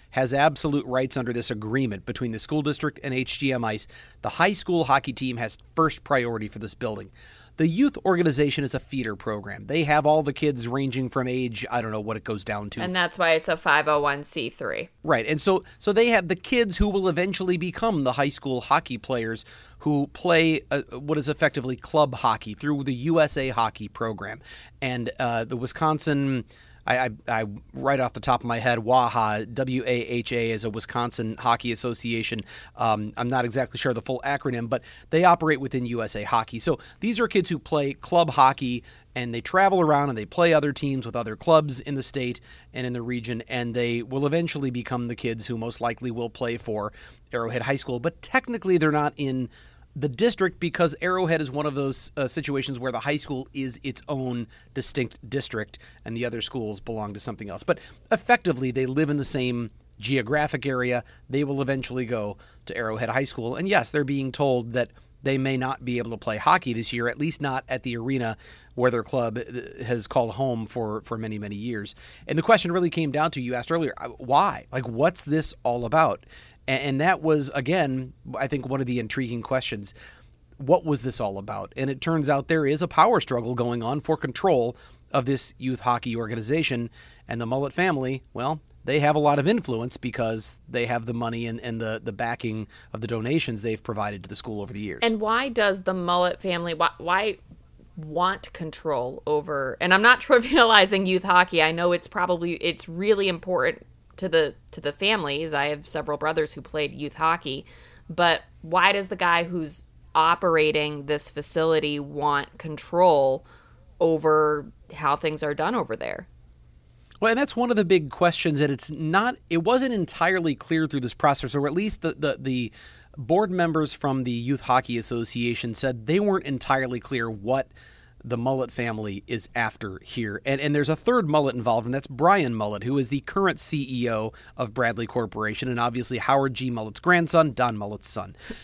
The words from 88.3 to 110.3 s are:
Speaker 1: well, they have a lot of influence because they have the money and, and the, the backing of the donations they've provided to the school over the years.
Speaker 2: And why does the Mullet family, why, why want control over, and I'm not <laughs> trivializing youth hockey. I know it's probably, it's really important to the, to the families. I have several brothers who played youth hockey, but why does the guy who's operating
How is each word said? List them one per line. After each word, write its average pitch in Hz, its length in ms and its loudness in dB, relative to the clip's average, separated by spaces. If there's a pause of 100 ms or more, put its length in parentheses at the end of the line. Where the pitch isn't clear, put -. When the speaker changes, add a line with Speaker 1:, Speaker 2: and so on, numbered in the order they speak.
Speaker 1:
well, 143 280 -4 (240)
they 143 160 2
have 147 140 4
a 151 40 4
lot 143 200 4
of 139 80 2
influence 127 500 0
because 113 600 -4 (100)
they 120 160 0
have 117 200 -2
the 120 80 -4
money 117 340 -4
and, 117 120 -6
and 113 220 -6
the, 110 200 -4
the 117 120 -8
backing 113 540 -4 (260)
of 110 80 -8
the 117 60 -6
donations 117 540 -2
they've 110 220 -4
provided 104 400 -6
to - 60 -16
the - 60 -10
school 107 260 -8
over 98 100 -10
the 101 80 -10
years. 101 240 -6
Speaker 2:
And 226 160 0
why 226 300 -2
does 202 340 0
the 185 100 -2
Mullet 175 480 0
family, 175 320 -2
why, 160 240 0
why 190 420 -2 (560)
want 175 580 -2
control 143 720 -4
over, 147 540 -2
and 180 120 4
I'm 196 80 6
not 247 200 8
<laughs> - 0 -
trivializing 226 880 6
youth 185 160 2
hockey. 180 380 6
I 160 100 4
know 175 200 2
it's 175 160 -2
probably, 175 460 -2
it's - 340 -4
really 196 400 2
important 170 580 -2 (300)
to 190 140 -4
the, 156 260 2 (160)
to 160 100 -14
the 147 100 -4
families. 160 640 -2
I 143 140 0
have 151 200 -6
several 151 300 -2
brothers 156 360 0
who 139 80 -12
played 147 320 -4
youth 143 220 -10
hockey, 160 500 -2 (440)
but 170 320 4 (200)
why 180 320 4
does 196 160 -2
the 202 60 -6
guy 170 280 2
who's 170 420 -6 (300)
operating 151 880 2